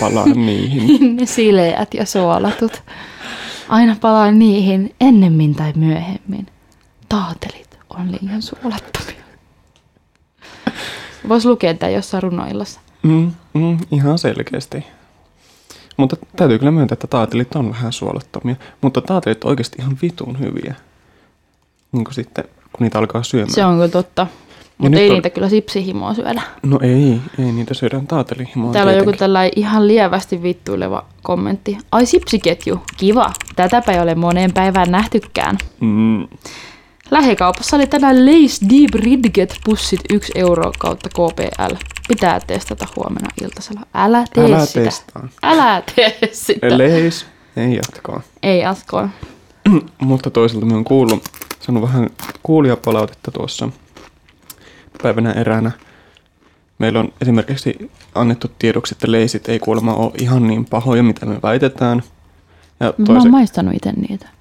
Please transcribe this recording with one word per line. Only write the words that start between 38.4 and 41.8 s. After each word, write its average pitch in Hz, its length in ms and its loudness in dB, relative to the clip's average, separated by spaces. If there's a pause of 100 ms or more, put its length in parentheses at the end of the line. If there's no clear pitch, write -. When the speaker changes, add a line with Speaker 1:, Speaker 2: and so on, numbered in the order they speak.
Speaker 2:
Deep 262 240 6 (100)
Ridget-pussit 214 960 0 (120)
yksi 208 220 -2
euro 175 440 0
kautta 175 300 -6
K 170 280 -2
P - 40 -6 (320)
L. 180 40 -6 (320)